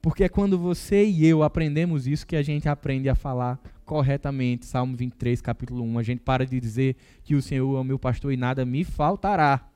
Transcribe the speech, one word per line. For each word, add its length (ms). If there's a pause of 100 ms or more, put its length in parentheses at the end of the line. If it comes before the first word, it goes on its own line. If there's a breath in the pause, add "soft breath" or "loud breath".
Porque 220
é 40
quando 300
você 480
e 200
eu 160
aprendemos 640
isso 200
que 100
a 60
gente 260
aprende 400
a 60
falar 460 (240 loud breath)
corretamente. 800
Salmo 300
vinte 180
e 20
três, 240
capítulo 420
um. 160
A 40
gente 180
para 260
de 140
dizer 360 (260 soft breath)
que 120
o 80
Senhor 340
é 40
o 40
meu 140
pastor 340
e 40
nada 280
me 200
faltará. 920